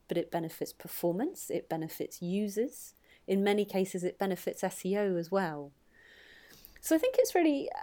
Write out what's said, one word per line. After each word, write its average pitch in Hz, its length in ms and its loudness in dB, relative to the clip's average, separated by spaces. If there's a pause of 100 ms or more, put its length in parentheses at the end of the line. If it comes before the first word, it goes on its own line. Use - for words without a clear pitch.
but 170 80 -2
it 170 140 0
benefits 165 420 -4
performance, 180 760 -4
it - 200 -4
benefits - 520 -6
users. 202 720 -2 (340)
In 196 160 4
many 208 220 4
cases, 190 380 0
it 180 140 -4
benefits 185 460 -2
S 190 220 -4
E 190 120 2
O 196 180 2
as 165 140 -2
well. 156 420 -2 (1080)
So - 140 4
I 320 40 4
think 508 200 2
it's - 160 4
really 311 340 4 (140)